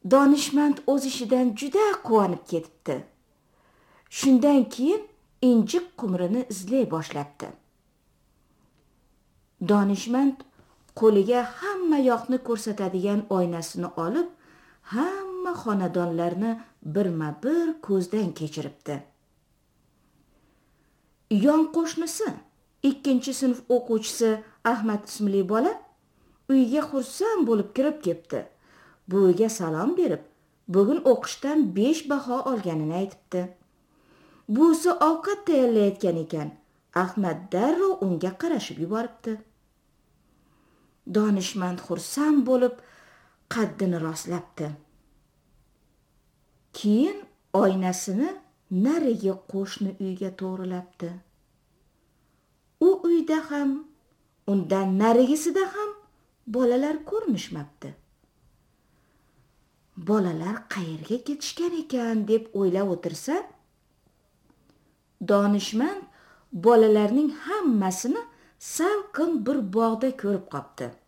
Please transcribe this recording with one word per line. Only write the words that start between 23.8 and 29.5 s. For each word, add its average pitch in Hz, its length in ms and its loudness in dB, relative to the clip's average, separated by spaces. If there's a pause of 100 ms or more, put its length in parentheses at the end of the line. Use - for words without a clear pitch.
Ahmad 214 420 -2
ismli 196 440 0
bola 240 240 2 (760)
uyga 269 420 4
xursand 359 560 -2
bo'lib 208 260 0
kirib 294 300 0
ketdi. 160 380 -6 (680)
Buviga 190 400 4
salom 190 480 -2